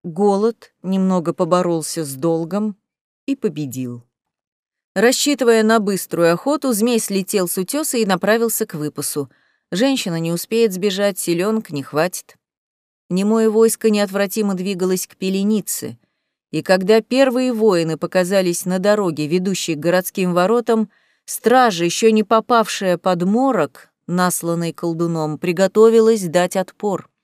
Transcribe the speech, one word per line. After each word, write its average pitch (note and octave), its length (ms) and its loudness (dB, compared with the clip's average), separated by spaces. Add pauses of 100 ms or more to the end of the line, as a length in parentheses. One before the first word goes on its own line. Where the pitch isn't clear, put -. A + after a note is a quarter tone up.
Голод G3+ 680 -2 (120)
немного F#3 500 0
поборолся E3+ 680 -2
с C#3 100 -10
долгом E3+ 640 -4 (500)
и C#4 80 -2
победил. C3 720 -6 (880)
Рассчитывая A#3 720 2
на A3+ 160 4
быструю E3+ 520 0
охоту, C4+ 400 -2
змей A3 280 0
слетел F#3+ 480 -2
с - 100 -4
утёса C4+ 400 -4
и A3 80 0
направился G#3+ 580 0
к G3 100 -10
выпасу. D3 540 -6 (440)
Женщина G3+ 480 -2
не E3 100 -4
успеет A3+ 420 0
сбежать, G3 460 -2
силёнок G3+ 520 -2
не C#3+ 120 -6
хватит. - 540 -4 (760)
Немое G#3+ 400 2
войско A3 400 2
неотвратимо G3+ 640 -2
двигалось F#3 540 -2
к - 80 -20
Пеленице, F#3+ 840 -4 (540)
и D#3 100 -4
когда F#3+ 380 2
первые B3+ 520 2
воины F3 460 2
показались F3+ 680 0
на F#3 120 -2
дороге, F#3 480 0
ведущей F3+ 480 -2
к D3 60 -6
городским F3+ 520 0
воротам, A3 560 2 (360)
стража, A3+ 600 2
ещё A3 260 2
не G#3+ 120 4
попавшая A3 720 2
под F3 280 0
морок, G#3+ 680 0 (160)
насланный E3+ 680 -2
колдуном, E3 680 -4
приготовилась G#3+ 840 4
дать F3+ 340 0
отпор. F#3+ 540 -6 (140)